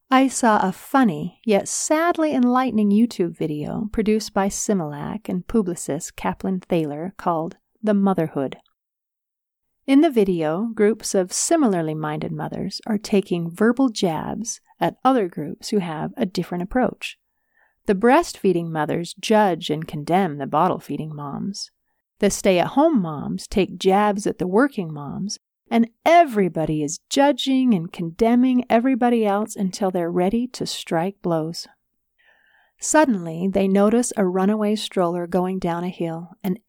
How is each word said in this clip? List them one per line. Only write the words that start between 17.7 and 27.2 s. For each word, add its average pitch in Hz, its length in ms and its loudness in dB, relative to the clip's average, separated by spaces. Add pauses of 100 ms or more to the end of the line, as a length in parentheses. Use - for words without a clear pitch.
The 214 80 2
breastfeeding 196 720 2
mothers 160 460 -4
judge 190 560 2
and 156 160 -4
condemn 156 500 -2
the 139 100 -6
bottle-feeding 156 680 -2
moms. 143 560 -10 (480)
The - 100 4
stay-at-home 208 720 2
moms 165 460 -6
take - 300 -2
jabs 202 480 2
at - 120 -4
the 165 100 -4
working 196 460 0
moms, 147 440 -8 (320)
and 233 200 2 (160)
everybody 185 760 4
is 147 160 -6 (100)
judging 262 640 2